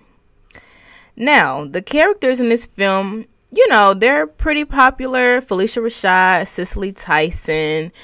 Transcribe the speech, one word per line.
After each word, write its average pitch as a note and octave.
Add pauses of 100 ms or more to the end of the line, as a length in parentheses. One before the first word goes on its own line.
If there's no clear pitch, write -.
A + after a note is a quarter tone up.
(1160)
Now, F3
the E3+
characters D4
in A#3
this A#3+
film, G3 (260)
you A#4
know, G#3
they're C#4
pretty D4+
popular. B3+
Phylicia A3+
Rashad, F#3
Cicely F#3+
Tyson. D#3 (120)